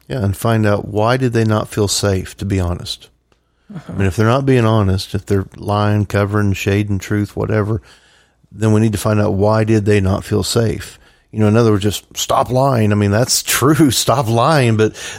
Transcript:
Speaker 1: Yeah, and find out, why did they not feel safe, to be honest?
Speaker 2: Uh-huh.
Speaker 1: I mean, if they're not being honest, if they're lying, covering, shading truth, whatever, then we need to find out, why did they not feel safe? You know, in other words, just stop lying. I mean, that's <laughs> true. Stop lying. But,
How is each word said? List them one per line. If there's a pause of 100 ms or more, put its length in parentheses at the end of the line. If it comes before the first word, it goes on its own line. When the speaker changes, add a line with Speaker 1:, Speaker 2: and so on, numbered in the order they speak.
Speaker 1:
Yeah,
and
find
out,
why
did
they
not
feel
safe,
to
be
honest? (640)
Speaker 2:
Uh-huh.
Speaker 1:
I
mean,
if
they're
not
being
honest,
if
they're (100)
lying,
covering,
shading
truth,
whatever, (680)
then
we
need
to
find
out,
why
did
they
not
feel
safe? (340)
You
know,
in
other
words,
just (140)
stop
lying.
I
mean,
that's
<laughs>
true.
Stop
lying.
But, (240)